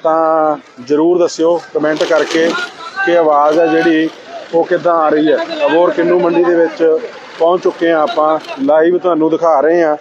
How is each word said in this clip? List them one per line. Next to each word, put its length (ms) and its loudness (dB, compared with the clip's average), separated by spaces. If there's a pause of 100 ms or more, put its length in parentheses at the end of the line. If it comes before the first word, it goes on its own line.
ਤਾਂ 540 0 (280)
ਜ਼ਰੂਰ 340 2
ਦੱਸਿਓ 380 0 (160)
ਕੁਮੈਂਟ 320 -2
ਕਰਕੇ 440 0 (560)
ਕਿ 120 2
ਆਵਾਜ਼ 420 2
ਹੈ 80 2
ਜਿਹੜੀ, 420 0 (460)
ਉਹ 100 2
ਕਿੱਦਾਂ 300 0
ਆ 140 2
ਰਹੀ 240 2
ਹੈ। 40 2 (300)
ਅਬੋਹਰ 240 2
ਕਿੰਨੂ 300 0
ਮੰਡੀ 240 0
ਦੇ 100 2
ਵਿੱਚ 280 0 (560)
ਪਹੁੰਚ 240 0
ਚੁੱਕੇ 300 -2
ਹਾਂ 80 2
ਆਪਾਂ, 380 0 (220)
ਲਾਈਵ 380 2
ਤੁਹਾਨੂੰ 320 0
ਦਿਖਾ 300 2
ਰਹੇ 220 2
ਹਾਂ। 180 0